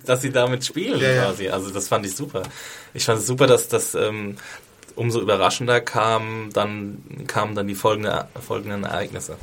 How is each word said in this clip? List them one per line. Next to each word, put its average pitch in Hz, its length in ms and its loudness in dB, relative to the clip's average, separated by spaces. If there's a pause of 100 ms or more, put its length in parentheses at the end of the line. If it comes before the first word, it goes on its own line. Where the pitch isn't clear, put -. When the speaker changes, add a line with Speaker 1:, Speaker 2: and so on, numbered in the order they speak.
Speaker 1:
dass 127 180 2
sie 139 80 0
damit 123 340 2
spielen 196 360 -2
Speaker 2:
Ja, 131 100 4
ja. 127 140 4
Speaker 1:
quasi. 95 240 0
Also 95 220 -2
das 98 180 -4
fand 107 180 2
ich 98 80 -6
super. 95 280 -6 (520)
Ich 117 100 -2
fand 113 140 4
es 107 80 -2
super, 127 200 4
dass, 120 220 6
dass, - 260 0
ähm, 107 420 -2 (600)
umso 117 240 0
überraschender 104 600 4
kam 110 720 0
dann, 104 500 -2 (240)
kamen 107 300 -2
dann 101 120 -2
die 101 60 -4
folgende, 107 520 0 (200)
folgenden 104 380 -6
Ereignisse. - 580 -6